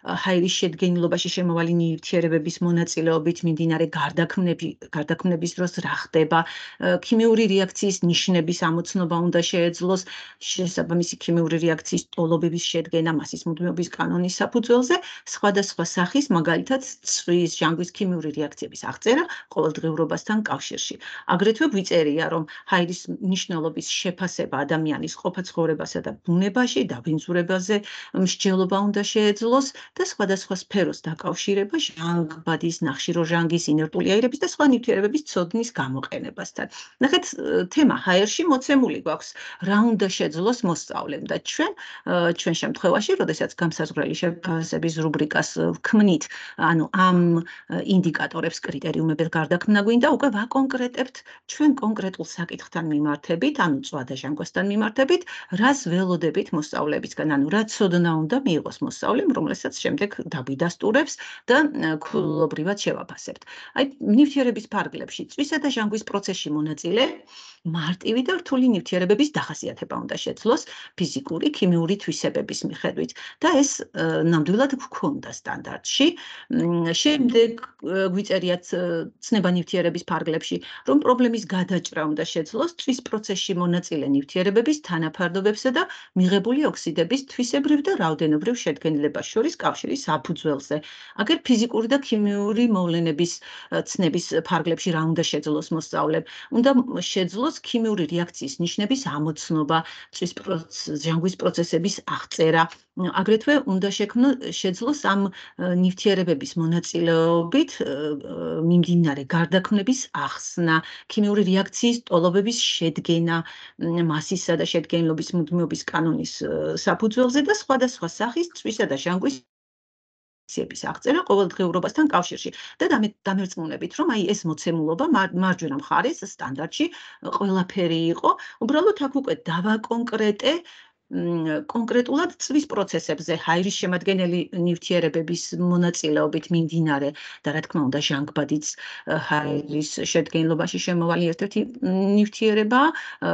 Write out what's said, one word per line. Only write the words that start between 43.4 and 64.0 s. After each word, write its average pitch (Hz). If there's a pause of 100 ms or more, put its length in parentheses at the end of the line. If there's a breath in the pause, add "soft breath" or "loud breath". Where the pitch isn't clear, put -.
განსაზღვრელი 156
შეფასების 165
რუბრიკას, 151
ე, 165 (100)
ვქმნით, 202 (320 loud breath)
ანუ 160 (100)
ამ, 185 (160)
ე, 165 (400 loud breath)
ინდიკატორებს, 165
კრიტერიუმებს 160 (120)
გარდაქმნა 175
გვინდა, 240
უკვე 285
ვაკონკრეტებთ 247 (280 loud breath)
ჩვენ -
კონკრეტულ 208
საკითხთან -
მიმართებით, 151
ანუ 165
წვა 143
და 135
ჟანგვასთან 160
მიმართებით, 226 (300 loud breath)
რას 247
ველოდებით 175
მოსწავლებისგან, 147
ანუ 139
რა 208
ცოდნა 175
უნდა 160
მიიღოს 175
მოსწავლემ, -
რომელსაც -
შემდეგ 202 (140)
დაგვიდასტურებს 170 (280 loud breath)
და, 240
ე, 294
ქულობრივად 156
შევაფასებთ. - (300 loud breath)
აი, 269 (220)